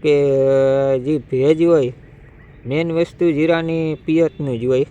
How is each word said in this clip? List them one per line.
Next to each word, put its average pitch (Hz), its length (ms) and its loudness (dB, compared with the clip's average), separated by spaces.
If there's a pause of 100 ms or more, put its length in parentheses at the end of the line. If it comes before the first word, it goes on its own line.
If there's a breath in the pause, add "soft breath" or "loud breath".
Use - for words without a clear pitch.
કે, 147 200 2 (720)
અ, - 20 -2
જે 139 220 -2
ભેજ 139 440 0
હોય, 156 300 2 (760)
મેઇન 160 260 -4
વસ્તુ 170 400 -2
જીરાની 165 720 -2
પિયતનું 151 560 -2
જ 120 40 -8
હોય 131 260 0